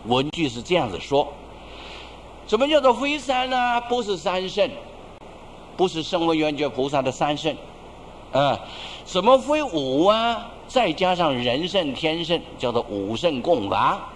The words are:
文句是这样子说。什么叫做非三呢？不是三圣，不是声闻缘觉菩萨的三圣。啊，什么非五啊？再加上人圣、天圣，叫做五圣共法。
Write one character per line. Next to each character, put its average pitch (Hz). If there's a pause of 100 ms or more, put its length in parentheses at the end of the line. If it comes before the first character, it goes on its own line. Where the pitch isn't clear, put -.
文 131
句 156
是 117
这 170
样 135
子 87
说。 143 (1200)
什 220
么 285
叫 302
做 262
非 285
三 254
呢？ 247
不 240
是 196
三 185
圣， 180 (1080)
不 185
是 160
声 170
闻 165
缘 151
觉 139
菩 131
萨 143
的 131
三 147
圣。 147 (760)
啊， 131 (460)
什 185
么 262
非 294
五 151
啊？ 220 (180)
再 214
加 180
上 165
人 123
圣、 160
天 160
圣， 160 (180)
叫 120
做 113
五 101
圣 143
共 117
法。 139